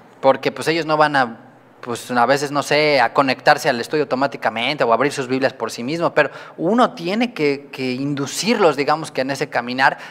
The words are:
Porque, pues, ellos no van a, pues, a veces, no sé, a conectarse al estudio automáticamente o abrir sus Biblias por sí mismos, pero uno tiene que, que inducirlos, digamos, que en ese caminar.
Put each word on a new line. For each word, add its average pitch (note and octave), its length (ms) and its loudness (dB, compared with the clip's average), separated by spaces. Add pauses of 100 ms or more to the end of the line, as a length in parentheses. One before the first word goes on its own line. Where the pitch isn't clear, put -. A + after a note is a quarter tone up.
(200)
Porque, C3+ 320 2
pues, B2+ 160 -4
ellos D#3+ 180 -2
no D#3 100 2
van D3+ 200 6
a, A#2 220 0 (420)
pues, A#2+ 300 -8
a A#2+ 160 4
veces, C#3 260 0
no C#3+ 100 -2
sé, D3 380 2
a A#2 120 2
conectarse C#3+ 560 2
al B2 120 0
estudio D3 240 -2
automáticamente C3 800 -2
o A#2 80 2
abrir C3+ 200 2
sus C3 160 -6
Biblias C3 240 0
por - 180 -8
sí A#2 120 -10
mismos, D#3 320 -4
pero D3 160 2 (260)
uno G3 380 2
tiene G#3 400 -4
que, C#3+ 380 -2
que B2+ 200 -6
inducirlos, D3 840 0
digamos, D3 340 -2
que C3 120 -4
en C3+ 80 -4
ese C#3+ 180 -4
caminar. C3 500 0 (120)